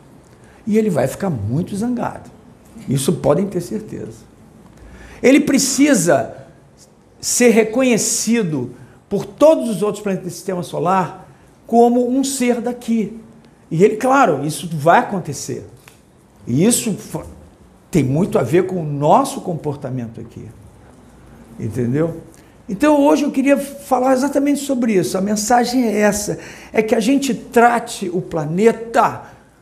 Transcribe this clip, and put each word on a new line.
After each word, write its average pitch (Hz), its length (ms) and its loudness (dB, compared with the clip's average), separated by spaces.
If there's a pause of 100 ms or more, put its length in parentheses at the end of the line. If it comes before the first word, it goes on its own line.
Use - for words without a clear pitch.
(680)
E 214 100 2
ele 214 120 2
vai 135 180 0
ficar 196 220 -6
muito 123 460 -4
zangado. 233 540 -6 (600)
Isso 139 240 0
podem 156 340 0
ter 196 140 -6
certeza. - 640 -12 (960)
Ele 269 160 8
precisa 202 960 2 (840)
ser - 300 2
reconhecido 214 1300 0 (340)
por 202 160 -4
todos 233 440 4
os 185 120 -4
outros 202 220 -4
planetas 185 240 -4
do 170 80 -10
sistema 180 260 -6
solar 160 640 -2 (380)
como 240 420 4
um 262 160 0
ser 240 380 -2
daqui. 226 580 -4 (520)
E 165 120 4
ele, 226 120 4
claro, 233 500 2
isso 160 280 -8
vai 170 260 4
acontecer. 143 680 -6 (800)
E 131 180 2
isso 233 300 0
fa-, - 320 -10 (640)
tem 147 140 2
muito 165 340 0
a 160 60 0
ver 170 240 0
com 185 140 -6
o 156 40 -8
nosso 165 560 0
comportamento 131 800 -8
aqui. 113 240 -18 (1120)
Entendeu? 123 640 -2 (480)
Então 285 340 4
hoje 285 200 4
eu 285 80 -2
queria 269 260 2
falar - 560 -2
exatamente 285 460 0
sobre 240 340 -2
isso. 185 240 0
A 185 40 -2
mensagem 240 600 0
é 214 160 0
essa: 208 380 0 (340)
é 226 120 0
que 247 100 -2
a 226 60 2
gente 254 340 2
trate 233 760 0
o 175 140 -2
planeta 180 1000 0 (380)